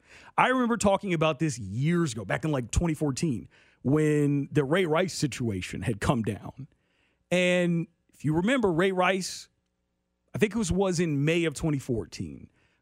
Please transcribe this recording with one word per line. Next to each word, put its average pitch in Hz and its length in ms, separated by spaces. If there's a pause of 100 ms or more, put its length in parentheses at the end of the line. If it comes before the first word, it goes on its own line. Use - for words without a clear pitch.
(380)
I 208 100
remember 247 300
talking 196 360
about 156 260
this 151 200
years 135 540
ago, 107 100
back 135 220
in, 156 60
like, 131 200
twenty 170 220
fourteen, 143 560 (340)
when 147 680
the 151 120
Ray 175 220
Rice 151 280
situation 113 680
had 110 180
come 120 240
down. 110 440 (640)
And 175 560 (260)
if - 100
you 151 120
remember, 208 360
Ray 185 200
Rice, 185 580 (840)
I - 40
think 196 160
it 226 40
was, 185 140
was 185 280
in 147 260
May 165 200
of 147 100
twenty 151 240
fourteen. 92 680 (340)